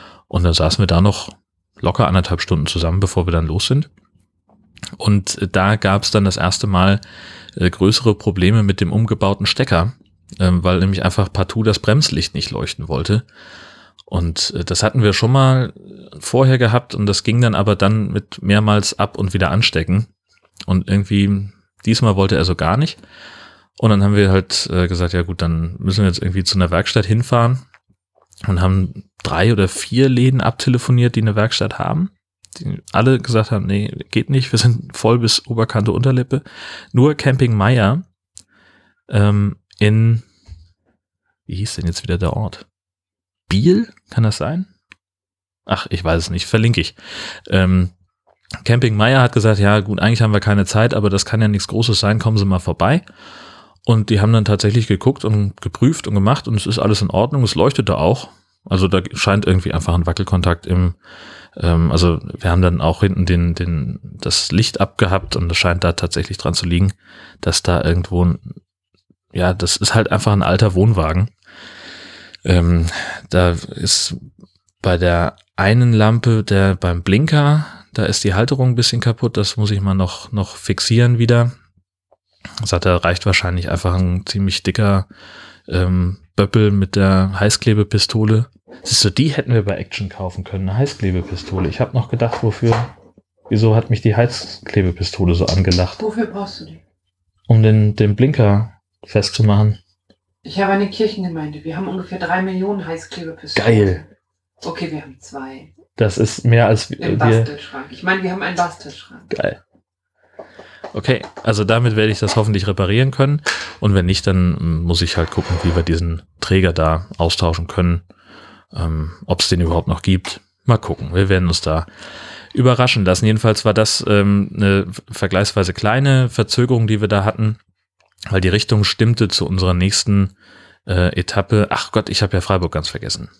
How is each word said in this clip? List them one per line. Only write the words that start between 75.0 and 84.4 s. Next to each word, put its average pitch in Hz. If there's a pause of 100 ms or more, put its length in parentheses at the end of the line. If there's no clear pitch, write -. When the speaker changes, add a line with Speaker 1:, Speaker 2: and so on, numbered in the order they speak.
Speaker 1:
einen 117
Lampe, 110
der 98
beim 87
Blinker, 151 (260)
da 107
ist -
die 98
Halterung 127
ein 120
bisschen 120
kaputt, 117
das 104
muss 107
ich 98
mal 98
noch, 92
noch 101
fixieren 117
wieder. 120 (1120)
Sagt 90
er, 87
reicht 87
wahrscheinlich 90
einfach 90
ein 90
ziemlich 98